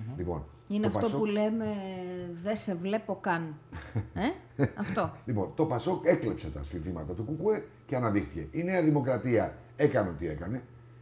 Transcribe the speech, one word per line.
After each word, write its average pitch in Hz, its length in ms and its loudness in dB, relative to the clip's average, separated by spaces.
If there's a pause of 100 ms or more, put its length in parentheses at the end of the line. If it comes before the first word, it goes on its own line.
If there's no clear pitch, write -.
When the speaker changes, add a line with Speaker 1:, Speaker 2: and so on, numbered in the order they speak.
Speaker 1:
Μμμ. 120 100 -8
Speaker 2:
Λοιπόν, 85 260 -4 (240)
Speaker 3:
Είναι 208 140 0
Speaker 2:
το 214 60 2
Speaker 3:
αυτό 202 120 0
Speaker 2:
πασόκ, 214 200 0
Speaker 3:
που 220 60 2
λέμε, 214 400 0 (800)
«Δε 208 120 -2
σε 208 260 -4
βλέπω 202 400 -2
καν». 165 340 -2 (280)
Speaker 2:
<laughs> - 300 -4
Speaker 3:
Ε; 226 500 -2 (120)
Αυτό. 190 360 0 (140)
Speaker 2:
Λοιπόν, 101 300 0
το 156 100 4
πασόκ 147 420 0
έκλεψε 113 420 2
τα 71 140 -6
συνθήματα 82 500 -6
του 110 100 -4
κουκουέ 170 400 0 (220)
και 139 100 -2
αναδείχθηκε. 98 560 0
Η 160 120 -2
Νέα 185 200 2
Δημοκρατία 127 720 4 (200)
έκανε 120 340 4
ό,τι 82 200 -4
έκανε. 87 340 -4 (380)